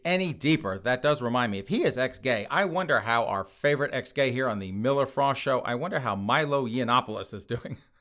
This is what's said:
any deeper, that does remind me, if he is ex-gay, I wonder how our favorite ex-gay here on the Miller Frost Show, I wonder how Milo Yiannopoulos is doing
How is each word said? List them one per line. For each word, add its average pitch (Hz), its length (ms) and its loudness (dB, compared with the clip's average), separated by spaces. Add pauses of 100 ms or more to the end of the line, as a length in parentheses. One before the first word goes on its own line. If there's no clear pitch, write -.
any 180 280 0
deeper, 127 460 0
that 123 220 0
does 147 200 2
remind 120 300 0
me, 98 80 -4
if 98 80 -10
he 240 160 0
is - 140 2
ex-gay, 123 520 -2
I 175 160 2
wonder 165 360 0
how 117 240 2
our 95 180 -2
favorite 143 500 0
ex-gay 131 380 0
here 127 160 0
on 107 120 -2
the 95 120 -6
Miller 131 340 0
Frost 139 360 0
Show, 131 200 2
I 120 140 -2
wonder 156 240 -4
how 117 160 -2
Milo 135 520 0
Yiannopoulos 117 640 0
is 101 120 -12
doing - 320 -8 (240)